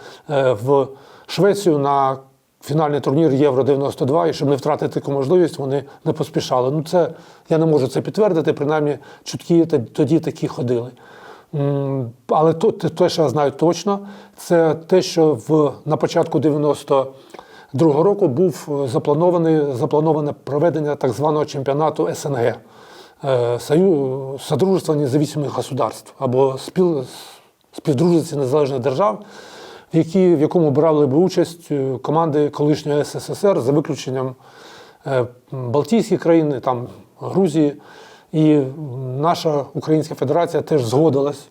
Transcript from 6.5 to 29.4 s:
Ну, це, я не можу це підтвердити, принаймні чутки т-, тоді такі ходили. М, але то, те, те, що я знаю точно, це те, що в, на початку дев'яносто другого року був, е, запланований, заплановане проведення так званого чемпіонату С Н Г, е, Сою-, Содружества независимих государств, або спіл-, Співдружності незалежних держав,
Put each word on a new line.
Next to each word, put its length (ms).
Ну, 120
це, 300
я 80
не 80
можу 220
це 140
підтвердити, 520
принаймні 440
чутки 420
т-, 140
тоді 400
такі 280
ходили. 440
М, 560
але 260
то, 180
те, 180
те, 200
що 120
я 80
знаю 220
точно, 480
це 380
те, 260
що 320
в, 240
на 120
початку 420
дев'яносто 680
другого 300
року 240
був, 420
е, 180
запланований, 880
заплановане 600
проведення 520
так 160
званого 340
чемпіонату 640
С 180
Н 100
Г, 200
е, 340
Сою-, 800
Содружества 560
независимих 600
государств, 640
або 380
спіл-, 460
Співдружності 640
незалежних 440
держав, 400